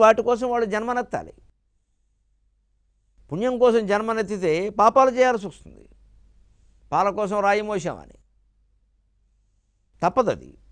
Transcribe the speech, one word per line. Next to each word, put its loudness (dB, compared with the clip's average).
వాటి 6
కోసం -2
వాళ్ళు -2
జన్మనెత్తాలి. -6
పుణ్యం -2
కోసం 4
జన్మనెత్తితే -2
పాపాలు 4
చేయాల్సి 2
వస్తుంది. -20
పాల 0
కోసం -4
రాయి 2
మోసామని -10
తప్పదది. -2